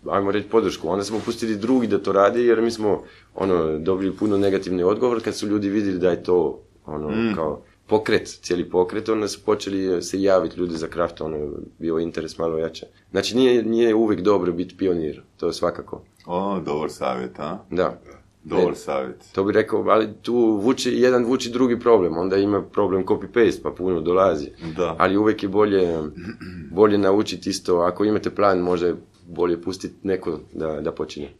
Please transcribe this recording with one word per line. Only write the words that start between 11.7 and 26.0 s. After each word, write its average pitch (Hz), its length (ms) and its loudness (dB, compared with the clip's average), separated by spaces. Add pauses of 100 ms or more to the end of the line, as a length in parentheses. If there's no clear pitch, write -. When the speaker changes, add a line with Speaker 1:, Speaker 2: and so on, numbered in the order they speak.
Speaker 1:
bio 80 200 -2
interes 82 400 -6
malo 82 200 -2
jače. 80 280 -6 (240)
Znači, 98 260 -2
nije, 123 260 4
nije 113 320 2
uvijek 107 280 2
dobro 90 300 2
biti 87 240 -6
pionir, 85 460 -2 (140)
to - 100 -4
je 82 60 0
svakako. - 500 -6 (240)
Speaker 2:
O, 95 340 -4
dobar 73 300 -4
savjet, 64 480 -6
a? 80 200 -8 (120)
Speaker 1:
Da. 85 300 -2 (440)
Speaker 2:
Dobar 87 280 2
Speaker 1:
E, - 40 -8
Speaker 2:
savjet. 67 400 -6 (180)
Speaker 1:
to 98 100 2
bi 101 80 0
rekao, 107 280 2
ali 104 340 2
tu - 220 -6
vuči, 117 560 2
jedan 123 320 4
vuči 120 260 -2
drugi 120 300 2
problem, 92 360 4
onda 92 200 0
ima 98 280 2
problem 95 400 0
copy-paste, 101 580 2
pa 80 80 -4
puno 87 300 -2
dolazi. 85 500 2 (260)
Speaker 2:
Da. 85 220 -2
Speaker 1:
Ali 92 180 4
uvijek 107 260 2
je 101 60 -4
bolje, 95 500 2 (720)